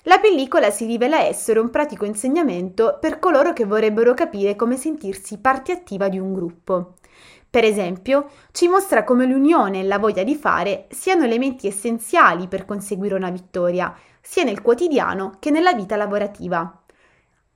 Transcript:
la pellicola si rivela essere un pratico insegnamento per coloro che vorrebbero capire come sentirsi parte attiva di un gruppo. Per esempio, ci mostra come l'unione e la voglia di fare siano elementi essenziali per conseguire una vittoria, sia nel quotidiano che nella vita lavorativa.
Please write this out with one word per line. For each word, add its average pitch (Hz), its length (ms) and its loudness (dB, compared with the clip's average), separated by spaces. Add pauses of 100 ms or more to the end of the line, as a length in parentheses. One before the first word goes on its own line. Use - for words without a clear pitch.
la 370 160 4
pellicola 311 520 2
si 269 140 -6
rivela 240 380 0
essere 214 380 0
un 240 100 -2
pratico 294 340 -4
insegnamento 214 960 -2
per 311 200 -2
coloro 330 320 2
che 240 140 -2
vorrebbero 220 480 2
capire 202 420 -2
come 233 200 0
sentirsi 220 640 -8
parte 262 320 -2
attiva 202 380 -4
di 190 100 -4
un 190 160 -6
gruppo. 175 600 -6 (580)
Per 226 120 4
esempio, 214 640 0 (200)
ci - 160 2
mostra 349 380 2
come 254 220 4
l'unione 262 540 2
e - 20 -4
la 196 160 0
voglia 202 240 0
di 262 120 0
fare 190 540 -2
siano 359 360 0
elementi 247 420 -2
essenziali 208 840 2
per 185 160 -6
conseguire 202 500 -6
una 185 140 -4
vittoria, 180 640 -4 (280)
sia - 200 -2
nel 220 200 -2
quotidiano 233 760 0
che 302 120 -4
nella 349 240 4
vita 208 220 -4
lavorativa. 196 880 -4 (720)